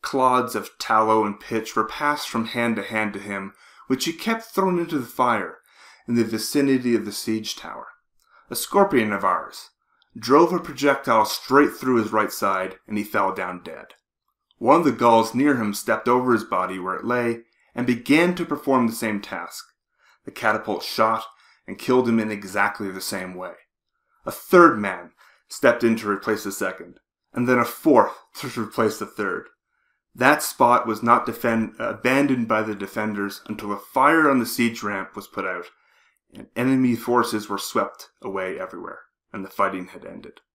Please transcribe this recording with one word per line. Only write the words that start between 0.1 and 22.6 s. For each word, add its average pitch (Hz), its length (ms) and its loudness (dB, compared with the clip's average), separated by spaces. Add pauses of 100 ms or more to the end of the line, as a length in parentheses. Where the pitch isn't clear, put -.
of - 240 -8
tallow 110 480 4
and 101 120 -6
pitch - 380 -6
were 110 80 0
passed - 460 -4
from 113 160 -2
hand 117 300 -2
to 101 60 -4
hand 107 300 -4
to 101 60 -10
him, 101 340 -8 (360)
which 131 180 -2
he 160 80 -4
kept 226 300 -6
throwing 185 340 0
into 160 200 -4
the 120 80 -6
fire 113 520 -2 (480)
in 120 80 -2
the 117 100 4
vicinity 123 680 0
of 104 100 0
the 101 80 -8
siege 110 440 -6
tower. - 320 -14 (600)
A 120 80 -8
scorpion 147 560 2
of 95 100 -4
ours 90 460 -4 (500)
drove 143 340 4
a 180 60 -2
projectile 131 680 2
straight 147 480 2
through 127 240 0
his 107 140 0
right 107 220 0
side, 95 440 -4 (120)
and 107 100 -6
he 101 60 -4
fell 98 280 -2
down 90 300 -8
dead. - 260 -16 (680)
One 143 240 6
of 170 40 -2
the 143 60 6
Gauls 113 420 4
near 135 240 2
him 107 180 -2
stepped 110 340 0
over 123 240 4
his 104 100 2
body 92 360 -4
where 92 180 -6
it - 80 -10
lay 120 380 -2 (300)
and 123 140 -4
began 156 480 2
to 175 100 -4
perform 135 440 0
the 110 60 -4
same 107 260 -4
task. - 440 -12 (600)
The - 80 -16
catapult 110 500 -2
shot 110 420 0 (440)
and 101 100 -14
killed 123 300 2
him 113 100 2
in 107 140 -2
exactly 101 580 -2